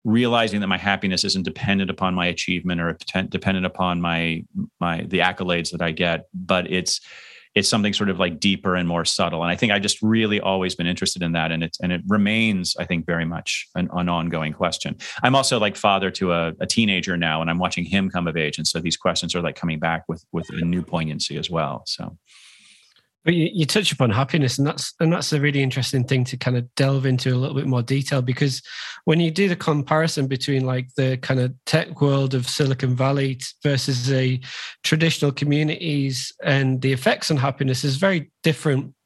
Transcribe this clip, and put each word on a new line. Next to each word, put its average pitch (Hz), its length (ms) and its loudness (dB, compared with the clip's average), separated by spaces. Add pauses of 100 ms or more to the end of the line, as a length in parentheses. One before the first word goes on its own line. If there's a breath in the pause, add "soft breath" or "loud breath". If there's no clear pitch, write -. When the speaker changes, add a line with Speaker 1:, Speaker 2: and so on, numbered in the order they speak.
Speaker 1:
realizing 113 560 2
that 98 80 -2
my 90 100 0
happiness 98 460 0
isn't 95 180 0
dependent 98 480 0
upon 92 240 -2
my 90 120 0
achievement 87 540 -2
or 85 100 0
atten-, 92 380 -4
dependent 92 380 0
upon 90 340 0
my, 82 440 -2 (360)
my, 85 280 -2
the 90 100 0
accolades 90 540 0
that 85 100 -4
I 85 80 0
get, 82 420 -2
but 90 380 -2
it's, 90 300 -2 (560 loud breath)
it's 101 140 2
something 104 240 2
sort 101 160 0
of, 90 80 -2
like, 87 200 0
deeper 95 380 2
and 87 100 0
more 85 200 0
subtle. 82 360 0
And 87 80 0
I - 60 0
think 110 160 0
I 101 60 2
just 98 240 -2
really 110 380 2
always 92 340 0
been 87 120 -4
interested 90 360 -2
in 82 100 0
that. 82 180 0
And 82 140 -2
it's, - 160 -8
and 90 100 -2
it 87 160 -2
remains, 104 720 2
I 87 60 -4
think, 82 220 -2
very 85 180 -2
much 82 500 -6
an, 90 200 -2
an 87 160 0
ongoing 82 420 -2
question. - 420 -4 (280 loud breath)
I'm 127 120 4
also, 131 240 2
like, 104 160 0
father 95 360 2
to 90 220 0
a, 82 280 0
a 98 60 -4
teenager 95 500 0
now, 80 240 0
and 82 80 -2
I'm 85 100 0
watching 87 280 -2
him 95 240 0
come 87 160 -2
of 82 100 -2
age. 76 220 -2
And 78 80 -4
so - 120 -2
these 82 200 -2
questions 87 360 -2
are, 87 60 -2
like, 82 160 -2
coming 80 220 -4
back 82 280 -2
with, 80 160 -6 (100)
with 82 180 -4
a 85 160 -4
new 87 160 0
poignancy 78 560 -4
as 76 100 -6
well. 78 380 -4
So. - 320 -10 (1080 loud breath)
Speaker 2:
But 170 100 4
you, 165 180 2
you 165 140 0
touch 208 240 0
upon 127 200 2
happiness, 131 460 2
and 143 120 2
that's, - 320 -6
and 165 120 4
that's 185 200 -2
a 147 80 2
really 143 200 2
interesting 127 440 0
thing 127 220 2
to 131 100 -6
kind 123 200 0
of 123 200 -4
delve 135 300 2
into 127 280 2
a - 0 -
little 135 220 0
bit 139 100 0
more 123 160 2
detail, 135 400 0
because 127 400 0 (420 loud breath)
when 160 140 4
you 165 140 2
do 196 160 4
the 175 80 2
comparison 151 720 2
between, 131 360 0
like, 127 300 -2
the 131 220 2
kind 127 240 0
of 127 120 0 (120)
tech - 360 0
world 139 340 4
of 123 140 -2
Silicon 135 460 0
Valley 135 400 0
t-, 123 120 -10 (180)
versus 135 480 0
a 131 260 2 (460 loud breath)
traditional 156 480 2
communities 147 1000 0 (120)
and 131 380 4
the 135 100 2
effects 131 360 2
on 156 80 2
happiness, 131 460 0
is 135 140 0
very 180 340 0 (140)
different 143 500 0 (120)